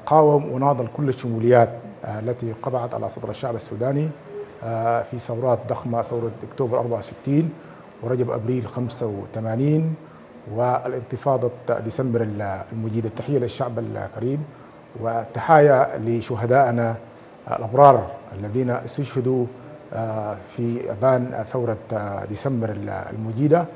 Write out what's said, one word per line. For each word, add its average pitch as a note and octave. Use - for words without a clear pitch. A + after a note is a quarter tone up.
قاوم D3
وناضل B2+
كل D3
الشموليات، A#2
آه، G#2
التي A#2
قبعت A#2+
على G#2+
صدر A2
الشعب A#2+
السوداني، C3
آه، A2+
في -
ثورات A#2+
ضخمة، A#2
ثورة A#2
أكتوبر B2+
أربعة A#2+
وستين D3
ورجب A#2+
أبريل A#2+
خمسة B2
وثمانين A#2
والانتفاضة B2
ديسمبر A#2
ال-، G2+
المجيد. A2+
التحية C3+
للشعب A#2+
الكريم A2
وتحايا C3+
لشهدائنا A#2
الأبرار A#2
الذين A2+
استشهدوا، B2
آه، A2
في A#2+
أذان B2
ثورة، A2+
آه، G2+
ديسمبر A2
ال-، G2+
المجيدة، A2+